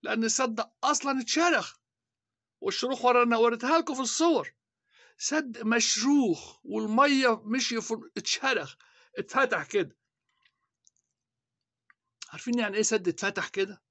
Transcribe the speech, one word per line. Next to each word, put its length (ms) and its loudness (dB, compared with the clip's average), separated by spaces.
لأن 220 -2
السد 360 -2
أصلًا 380 0
اتشرخ، 560 0
والشروخ 440 -2
ورا-، 180 6
أنا 140 2
وريتها 420 2
لكم 160 -4
في 60 -4
الصور. 520 0
سد 480 -4
مشروخ 1000 2
والمية 800 2
مشي 360 -2
في، 120 -6
اتشرخ، 580 -4
اتفتح 480 0
كده. 320 -2
عارفين 300 -4
يعني 180 -2
إيه 40 0
سد 260 0
اتفتح 400 -4
كده؟ 440 -6